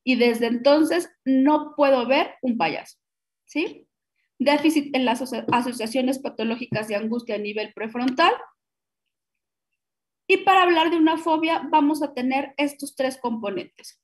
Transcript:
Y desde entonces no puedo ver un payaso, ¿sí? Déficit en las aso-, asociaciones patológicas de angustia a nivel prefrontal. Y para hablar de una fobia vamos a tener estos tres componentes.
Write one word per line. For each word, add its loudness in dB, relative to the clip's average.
Y 2
desde 2
entonces 2
no 2
puedo 2
ver 0
un -2
payaso, -4
¿sí? -8
Déficit 2
en 0
las 0
aso-, -8
asociaciones -2
patológicas -6
de -2
angustia -6
a -8
nivel -8
prefrontal. -2
Y 4
para 4
hablar 4
de 0
una 4
fobia -2
vamos 2
a -6
tener -4
estos -6
tres -4
componentes. -8